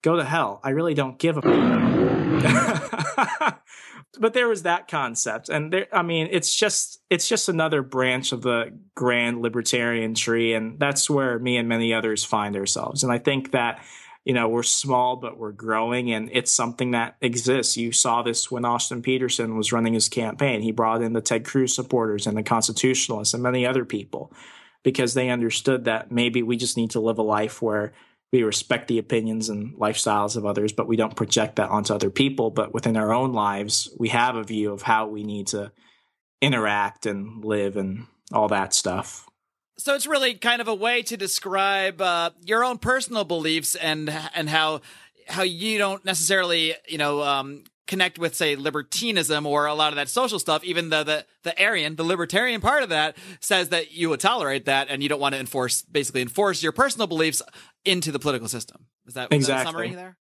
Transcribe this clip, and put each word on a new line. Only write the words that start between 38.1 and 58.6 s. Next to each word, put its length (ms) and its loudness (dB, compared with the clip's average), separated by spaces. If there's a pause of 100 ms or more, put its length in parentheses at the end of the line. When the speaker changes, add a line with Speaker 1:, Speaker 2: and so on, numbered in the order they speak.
Speaker 1:
all 160 2
that 260 0
stuff. 540 -4 (500)
Speaker 2:
So 160 0
it's 140 -2
really 260 2
kind 260 0
of 60 -4
a 80 0
way 280 0
to 140 -6
describe, 840 -2
uh, 300 0 (140)
your 200 2
own 140 -2
personal 440 -2
beliefs 540 -2
and, 340 -2 (240)
and 160 -2
how, 300 2 (480)
how 160 -2
you 340 -2
don't 260 -2
necessarily, 680 2 (140)
you 100 -6
know, 240 2
um, 400 -2 (240)
connect 320 0
with, 160 -2
say, 220 0
libertinism 920 -2
or 200 2
a 80 0
lot 180 2
of 40 -4
that 120 -4
social 320 0
stuff, 240 0
even 260 -2
though 140 2
the, 200 -2 (200)
the 180 -2
Aryan, 320 0
the 80 -4
libertarian 580 0
part 220 2
of 60 -2
that 280 0 (220)
says 300 0
that 240 -2
you 160 0
would 100 0
tolerate 460 0
that 260 2
and 140 -4
you 40 -2
don't 120 -2
want 160 0
to 40 -6
enforce, 420 -2
basically 380 -2
enforce 440 0
your 80 0
personal 340 2
beliefs 340 0 (440)
into 260 0
the 80 -4
political 300 -2
system. 380 -10 (200)